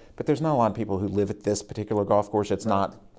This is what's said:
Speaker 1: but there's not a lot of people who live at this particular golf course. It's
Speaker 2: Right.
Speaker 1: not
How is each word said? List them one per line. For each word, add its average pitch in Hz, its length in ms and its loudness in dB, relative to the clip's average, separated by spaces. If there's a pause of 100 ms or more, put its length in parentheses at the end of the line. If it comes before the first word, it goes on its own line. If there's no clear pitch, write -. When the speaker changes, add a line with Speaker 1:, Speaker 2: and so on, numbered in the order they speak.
(160)
Speaker 1:
but - 100 -8
there's 143 160 0
not 160 100 0
a 139 60 2
lot 113 120 4
of 98 60 -6
people 98 220 -2
who 101 100 -2
live 98 220 0
at - 120 -10
this 101 200 0
particular 104 420 -2
golf 101 260 2
course. 104 200 0
It's 98 160 -2
Speaker 2:
Right. 110 80 0
Speaker 1:
not 98 220 -2 (220)